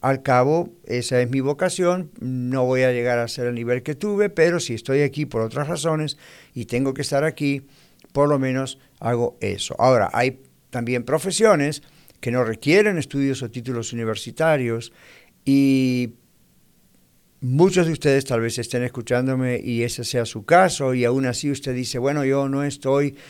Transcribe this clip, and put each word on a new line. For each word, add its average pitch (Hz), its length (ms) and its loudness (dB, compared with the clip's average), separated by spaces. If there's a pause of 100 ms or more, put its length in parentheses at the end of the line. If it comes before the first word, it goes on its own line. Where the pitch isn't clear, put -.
"Al 135 220 0
cabo, 139 480 2 (140)
esa 123 360 -2
es 123 80 2
mi 135 120 0
vocación, 175 800 0
no 127 460 -2
voy 127 180 2
a 127 100 4
llegar 120 260 0
a 117 100 -2
ser 123 180 -6
el 120 80 -2
nivel 120 280 -2
que 151 120 -6
tuve, 208 360 0
pero 170 280 2
si 123 160 -6
estoy 135 280 0
aquí 143 240 -2
por 113 160 -4
otras 131 260 -6
razones 156 500 -4 (360)
y 120 100 -8
tengo 131 300 -2
que 143 80 -6
estar 143 220 0
aquí, 139 420 -2 (460)
por 143 160 4
lo 147 100 2
menos 131 400 -4 (220)
hago 117 400 -2
eso". 95 380 -6
Ahora, 120 340 4
hay 131 280 -2 (300)
también 120 340 -4
profesiones 156 760 2 (380)
que 120 100 -6
no 123 140 2
requieren 170 520 2
estudios 139 460 -2
o 113 80 -8
títulos 120 420 -8
universitarios 117 1000 -2 (520)
y 131 680 4 (1300)
muchos 165 460 4
de 165 60 0
ustedes 139 340 2
tal 117 160 0
vez 117 160 -4
estén 123 260 -2
escuchándome 127 760 -2
y 117 240 -2
ese 120 220 -4
sea 117 220 -2
su 113 180 -10
caso 160 500 4
y 123 100 0
aún 131 220 2
así 135 240 -4
usted 135 240 -4
dice, 123 240 -6
"Bueno, 139 260 0
yo 135 240 0
no 139 140 -2
estoy 139 540 -2 (140)